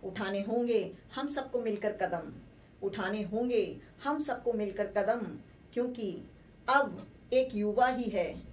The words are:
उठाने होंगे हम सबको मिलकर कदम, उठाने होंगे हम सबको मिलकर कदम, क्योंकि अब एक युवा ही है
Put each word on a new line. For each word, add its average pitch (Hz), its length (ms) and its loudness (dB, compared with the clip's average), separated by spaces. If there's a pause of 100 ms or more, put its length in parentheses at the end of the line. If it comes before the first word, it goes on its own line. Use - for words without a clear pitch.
उठाने 196 380 -4
होंगे 226 520 2 (220)
हम 285 120 -4
सबको 262 340 -2
मिलकर 208 300 -2
कदम, 175 420 -2 (500)
उठाने 196 400 -2
होंगे 220 540 0 (260)
हम 302 160 0
सबको 247 340 0
मिलकर 208 340 0
कदम, 208 500 0 (360)
क्योंकि 240 480 -2 (480)
अब 262 380 4 (260)
एक 254 220 4
युवा 208 320 4
ही 240 220 0
है 180 320 -2 (120)